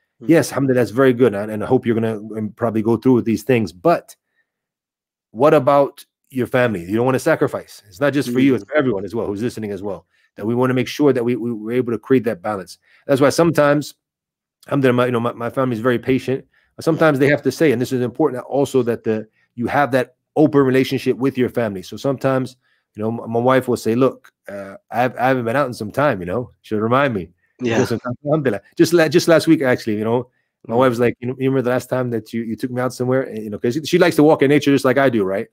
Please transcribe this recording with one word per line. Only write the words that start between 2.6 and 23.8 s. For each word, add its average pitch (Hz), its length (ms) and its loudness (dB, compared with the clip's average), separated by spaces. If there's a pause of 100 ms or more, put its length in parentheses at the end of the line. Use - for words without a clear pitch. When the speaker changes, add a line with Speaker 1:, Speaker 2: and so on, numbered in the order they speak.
Speaker 2:
go 113 160 0
through 131 160 2
with 107 120 2
these 110 180 -2
things. 113 280 0
But 151 440 -2 (1160)
what 139 220 4
about 139 520 2 (240)
your 123 180 -4
family? 113 360 0
You 95 120 -4
don't 120 100 0
wanna 131 140 0
sacrifice. 139 680 -2
It's 90 120 -20
not 139 140 0
just 127 180 -2
for 123 80 0
you, 135 160 4
it's 101 80 -6
Speaker 1:
Mm. - 60 -20
Speaker 2:
for 143 60 -8
everyone 113 300 0
as 85 100 -10
well 98 120 -2
who's 104 160 -6
listening 110 280 -6
as 95 120 -8
well. 92 220 -10 (300)
That 101 100 -12
we 117 100 0
wanna 127 180 2
make 127 140 0
sure 143 260 2
that 120 100 -2
we, 123 120 0
we, 117 160 -6
we're 107 220 -8
able 123 180 0
to 110 80 -2
create 127 260 2
that 104 160 -4
balance. 101 360 -8 (300)
That's 139 140 2
why 139 80 6
sometimes, 147 640 2 (720)
alhamdulillah, 131 260 2
my, 123 140 2
you 127 40 -2
know, 120 80 0
my, 117 140 -2
my 117 160 -8
family 127 260 -2
is 107 60 -6
very 123 180 0
patient. 131 460 -2 (300)
But - 100 -14
sometimes 156 340 2
they 139 80 4
have 143 140 2
to 135 100 0
say, 156 220 2
and 120 80 -2
this 123 100 -4
is 123 100 -2
important 123 440 -2
also, 135 380 0
that 113 200 -4
the, 107 240 -4 (280)
you 120 120 -4
have 139 240 0
that 127 240 -2 (220)
open 143 240 4
relationship 131 560 0
with 131 200 -2
your 120 120 0
family. 104 320 -4
So 107 160 -16
sometimes, 131 580 -2 (400)
you 104 80 -8
know, 113 60 -2
m-, 117 200 -8
my 117 100 -2
wife 127 280 2
will 120 80 0
say, 113 200 -2